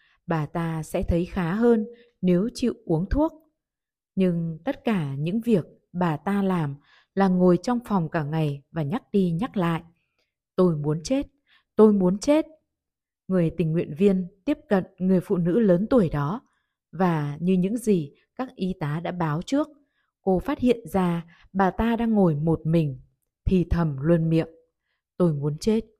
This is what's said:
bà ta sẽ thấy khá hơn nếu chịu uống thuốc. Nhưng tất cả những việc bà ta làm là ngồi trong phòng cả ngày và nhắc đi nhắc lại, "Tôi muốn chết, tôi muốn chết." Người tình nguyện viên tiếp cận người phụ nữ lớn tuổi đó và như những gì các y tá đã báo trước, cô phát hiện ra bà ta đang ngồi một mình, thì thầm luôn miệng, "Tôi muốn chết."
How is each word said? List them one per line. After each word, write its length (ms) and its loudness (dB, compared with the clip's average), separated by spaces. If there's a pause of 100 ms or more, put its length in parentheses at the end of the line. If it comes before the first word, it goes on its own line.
(280)
bà 180 -2
ta 380 -6
sẽ 200 -6
thấy 220 0
khá 280 -4
hơn 340 2 (340)
nếu 320 2
chịu 200 -2 (120)
uống 240 -2
thuốc. 240 0 (840)
Nhưng 500 -2
tất 180 -6
cả 320 -2
những 260 -4
việc 240 0 (280)
bà 240 -2
ta 260 -2
làm 320 -2 (400)
là 120 2
ngồi 360 4
trong 220 -2
phòng 240 0
cả 140 -2
ngày 480 -4
và 120 -4
nhắc 280 -6
đi 200 2
nhắc 260 -4
lại, 260 0 (720)
"Tôi 220 2
muốn 260 -2
chết, 240 -2 (480)
tôi 180 8
muốn 240 2
chết." 280 2 (840)
Người 300 0
tình 140 -2
nguyện 260 -4
viên 300 2 (180)
tiếp 120 -2 (120)
cận 140 2 (140)
người 240 2
phụ 160 -2
nữ 220 0
lớn 300 4
tuổi 200 4
đó 320 -4 (500)
và 500 -2
như 120 2
những 240 0
gì 360 -2 (220)
các 200 -10
y 240 -4
tá 200 -4
đã 120 -6
báo 300 -2
trước, 260 -2 (540)
cô 180 0
phát 200 -6
hiện 280 0
ra 380 -2 (280)
bà 180 2
ta 240 -2
đang 160 -2
ngồi 240 4
một 300 -2
mình, 360 0 (440)
thì 240 2
thầm 300 -2
luôn 300 2
miệng, 200 0 (680)
"Tôi 160 2
muốn 240 -4
chết." 280 0 (140)